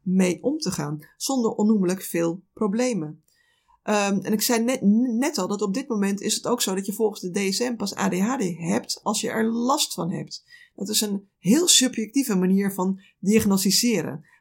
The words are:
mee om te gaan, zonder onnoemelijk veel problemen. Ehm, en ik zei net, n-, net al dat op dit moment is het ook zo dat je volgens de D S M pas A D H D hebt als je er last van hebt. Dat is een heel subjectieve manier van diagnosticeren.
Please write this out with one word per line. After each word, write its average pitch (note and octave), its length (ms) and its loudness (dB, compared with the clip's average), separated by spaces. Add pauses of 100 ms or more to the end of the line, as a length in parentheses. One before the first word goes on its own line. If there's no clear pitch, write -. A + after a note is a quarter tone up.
mee F3+ 400 2
om D4+ 160 0
te F#3 120 -4
gaan, D3+ 340 -6 (120)
zonder A#3+ 340 0
onnoemelijk F#3+ 520 2
veel E3+ 400 -2 (100)
problemen. G#3 680 -2 (600)
Ehm, G3+ 380 0
en - 120 -2
ik G#3+ 100 0
zei A#3 220 2
net, B3+ 160 0
n-, A3+ 380 4
net D4+ 200 0
al F#3 100 0
dat G#3 140 -2
op G3 120 -2
dit C4 140 -6
moment G3+ 320 0
is - 140 -2
het - 120 -6
ook A3+ 160 0
zo F#3+ 120 -2
dat G3 120 -4
je G3+ 60 -6
volgens G#3 280 -2
de F#3 100 -8
D G3 240 -2
S - 40 -2
M A#3+ 180 -2
pas G3+ 200 -6
A G3+ 120 0
D F3+ 100 -2
H A#3 180 0
D F3+ 220 -4
hebt F#3+ 440 -4
als G#3+ 180 -2
je E3+ 100 -4
er A3 140 -2
last A#3+ 500 -2
van E3 160 -4
hebt. D3+ 340 -10 (300)
Dat G3 140 -8
is G#3+ 120 0
een G3+ 280 -4 (100)
heel D#4 300 4
subjectieve B3 680 2
manier F#3+ 380 2
van F#3+ 280 -2 (180)
diagnosticeren. G3+ 1040 2 (160)